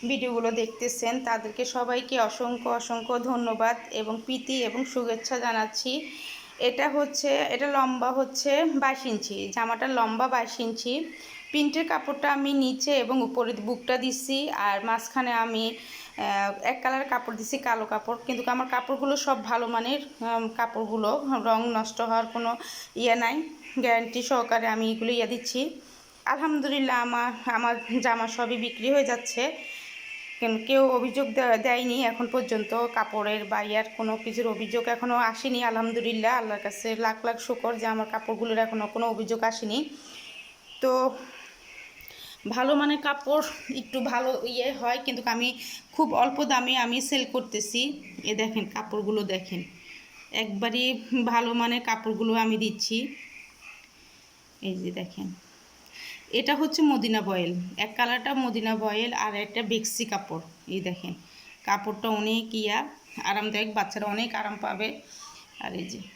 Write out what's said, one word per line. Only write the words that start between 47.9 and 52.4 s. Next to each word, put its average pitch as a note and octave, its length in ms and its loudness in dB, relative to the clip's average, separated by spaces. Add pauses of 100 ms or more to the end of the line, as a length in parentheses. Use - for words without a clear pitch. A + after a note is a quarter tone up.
এ G3+ 120 0
দেখেন, A3 300 0
কাপড়গুলো G#3+ 580 -2
দেখেন, F#3 380 -4 (720)
একবারই A3+ 540 0 (400)
ভালো A#3 280 4
মানের A#3+ 280 2
কাপড়গুলো A3 540 0
আমি A3 220 4